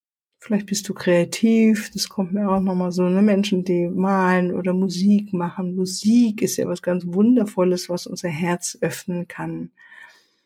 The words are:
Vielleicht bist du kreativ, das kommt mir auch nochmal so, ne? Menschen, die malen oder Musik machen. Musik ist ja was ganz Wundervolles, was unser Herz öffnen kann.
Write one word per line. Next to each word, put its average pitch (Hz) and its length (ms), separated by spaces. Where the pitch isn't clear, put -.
Vielleicht 208 280
bist - 240
du 185 40
kreativ, 214 1000
das - 180
kommt 180 240
mir 202 160
auch 190 100
nochmal 180 320
so, 180 120
ne? 180 180
Menschen, 202 420
die 175 240
malen 185 680
oder 180 200
Musik 196 600
machen. 175 420
Musik 208 680
ist - 160
ja - 100
was 175 140
ganz 175 240
Wundervolles, 190 840
was 180 180
unser 180 220
Herz 170 520
öffnen 175 460
kann. 165 440